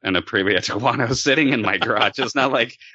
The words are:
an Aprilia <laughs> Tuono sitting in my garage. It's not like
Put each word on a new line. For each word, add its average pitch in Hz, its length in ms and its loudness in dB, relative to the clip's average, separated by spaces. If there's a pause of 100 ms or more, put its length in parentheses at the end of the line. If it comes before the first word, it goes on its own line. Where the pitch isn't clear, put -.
an 95 100 -2
Aprilia 95 440 0
<laughs> 90 60 -2
Tuono 117 520 -2
sitting 139 340 2
in 120 140 0
my 98 140 2
garage. 107 420 0
It's 123 160 -4
not 131 160 2
like 120 260 -2 (180)